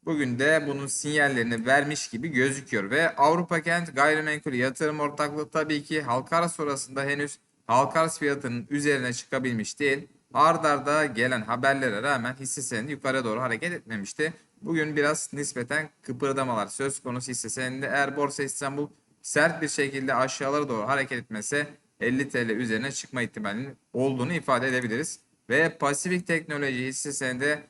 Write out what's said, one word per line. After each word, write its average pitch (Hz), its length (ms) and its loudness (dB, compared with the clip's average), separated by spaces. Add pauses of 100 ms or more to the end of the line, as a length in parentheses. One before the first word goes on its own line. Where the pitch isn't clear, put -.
Bugün 139 340 0
de 151 280 4
bunun 139 200 -4
sinyallerini 135 800 0
vermiş 139 420 2
gibi 120 200 -6
gözüküyor 131 600 0
ve 156 260 2
Avrupa 170 440 4
Kent 165 340 -2
Gayrimenkul 151 580 2
Yatırım 135 480 0
Ortaklığı 147 500 -2
tabii 151 320 0
ki 151 200 -2
halka 127 340 0
arz 170 160 2
sonrasında 139 520 -4
henüz 143 340 -2 (280)
halka 139 340 4
arz 160 180 2
fiyatının 131 520 -2
üzerine 143 420 2
çıkabilmiş 123 680 -2
değil. 139 280 0 (260)
Ard 160 300 4
arda 147 420 2
gelen 120 360 2
haberlere 123 600 2
rağmen 131 380 0
hisse 135 220 -6
senedi 127 300 -4
yukarıya 131 320 -2
doğru 113 160 0
hareket 127 320 -2
etmemişti. 151 640 -4 (280)
Bugün 156 340 0
biraz 147 360 2
nispeten 139 560 -4 (140)
kıpırdamalar 131 640 0
söz 135 360 -4
konusu 127 280 -6
hisse 117 180 -6
senedinde. 131 380 -4
Eğer 139 300 0
Borsa 143 260 0
İstanbul 139 460 -4 (340)
sert 160 400 2
bir 151 60 -2
şekilde 135 460 0
aşağılara 135 540 0
doğru 107 200 -2
hareket 135 300 0
etmese 113 480 -4 (340)
elli 131 280 2
T 120 200 0
L - 20 0
üzerine 113 420 -2
çıkma - 300 -6
ihtimalinin 110 540 -6 (160)
olduğunu 131 400 0
ifade 131 360 0
edebiliriz. 127 520 -2 (300)
Ve 156 280 4
Pasifik 175 480 0
Teknoloji 143 600 -2
hisse 135 260 -6
senedi 135 580 0